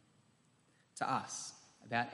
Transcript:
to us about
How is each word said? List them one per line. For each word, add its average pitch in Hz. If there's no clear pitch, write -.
to -
us -
about 117